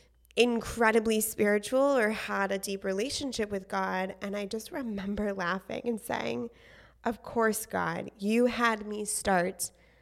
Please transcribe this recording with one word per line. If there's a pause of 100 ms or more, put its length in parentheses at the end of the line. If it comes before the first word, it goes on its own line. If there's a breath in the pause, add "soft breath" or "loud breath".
(360 loud breath)
incredibly
spiritual
or
had
a
deep
relationship
with
God.
And
I
just
remember
laughing
and
saying, (540 soft breath)
"Of
course,
God,
you
had
me
start (300 soft breath)